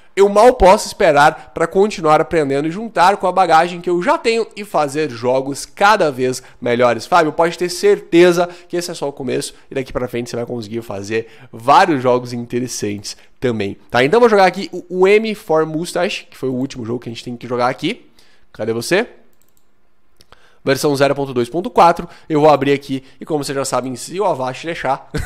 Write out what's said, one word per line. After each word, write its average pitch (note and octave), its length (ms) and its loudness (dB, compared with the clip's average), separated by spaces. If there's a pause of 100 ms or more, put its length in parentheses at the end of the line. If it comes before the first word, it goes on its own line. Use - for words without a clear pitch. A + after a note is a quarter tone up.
(180)
Eu G3 100 6
mal G#3 260 6
posso G3+ 340 4
esperar D#3 640 2
pra E3 140 -2
continuar F3 520 2
aprendendo D3+ 460 -2
e D#3+ 60 -4
juntar G3+ 460 0
com G3 100 -2
a - 20 0
bagagem F3 500 2
que E3+ 80 -6
eu F3 140 0
já C#4+ 160 0
tenho A3+ 260 0 (120)
e G#3 80 -12
fazer D3+ 480 -2
jogos C3 520 -2
cada G3+ 460 2
vez B2+ 320 -4 (180)
melhores. A#2+ 460 2
Fábio, E3+ 260 2
pode E3 240 0
ter F3+ 120 -4
certeza F3 800 2 (200)
que - 80 -8
esse F3 140 -6
é E3+ 40 -12
só D#3 140 -6
o C#3 40 -6
começo C3 420 -6 (160)
e - 60 -14
daqui C3+ 160 -6
pra B2+ 160 -4
frente A#2+ 200 -8
você - 60 -10
vai A#2+ 100 -6
conseguir A#2 380 -8
fazer G#2+ 460 -6 (240)
vários C#3+ 500 0
jogos B2 300 -2
interessantes A#2+ 840 -8 (220)
também, G#2+ 380 -4 (120)
tá? B2 140 0
Então D#3 160 2
vou A#3+ 100 6
jogar G3+ 180 4
aqui F#3 260 -4
o, F3+ 300 -4
o F#3+ 40 6
M G#3+ 300 2
for D#3+ 280 0
Mustache, F3 640 -6
que - 80 -20
foi C3 120 -6
o C3 60 -4
último B2+ 300 -6
jogo A#2 140 -6
que A#2+ 100 -14
a A#2 40 -10
gente A2+ 100 -14
tem B2 140 -12
que A#2+ 100 -16
jogar A#2+ 220 -2
aqui. D3 360 -6 (480)
Cadê A2 200 -6
você? E3 340 -2 (1600)
Versão C3+ 320 0
zero C#3 180 2
ponto C#3 180 -6
dois B2 160 -2
ponto F3+ 220 -8
quatro, F3 380 2 (200)
eu D3+ 120 0
vou D3+ 100 6
abrir C#3 220 2
aqui C#3 320 -4 (160)
e - 40 -14
como D3+ 200 -4
vocês C#3+ 100 -8
já C#3 100 -4
sabem, B2+ 300 -4
se E3+ 260 -10
o G#3+ 40 -2
Avast B2+ 420 -4
deixar, C3 420 -6 (180)